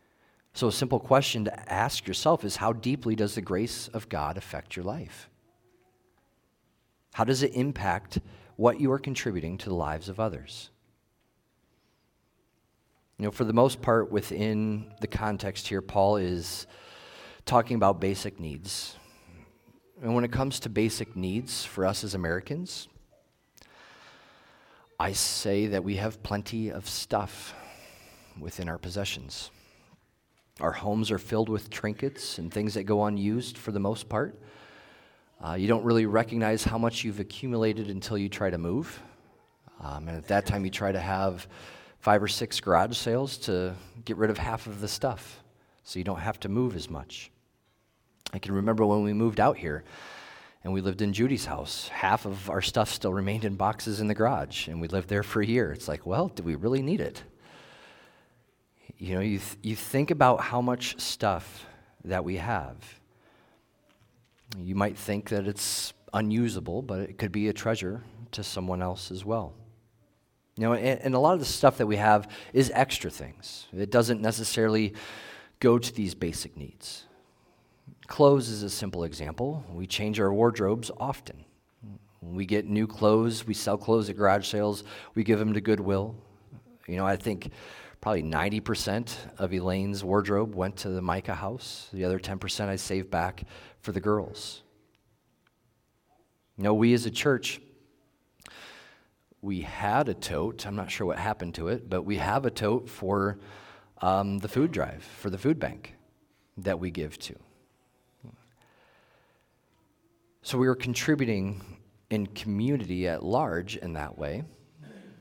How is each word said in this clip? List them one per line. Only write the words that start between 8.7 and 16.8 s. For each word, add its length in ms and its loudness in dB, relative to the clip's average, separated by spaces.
you 100 4
are 80 4
contributing 600 -4
to 100 -8
the 80 0
lives 320 -2
of 100 -10
others? 520 -4
You 100 -2
know, 40 0
for 140 0
the 80 0
most 280 6
part, 300 4
within 880 0
the 60 -4
context 600 -4
here, 140 -2
Paul 340 4
is 500 -2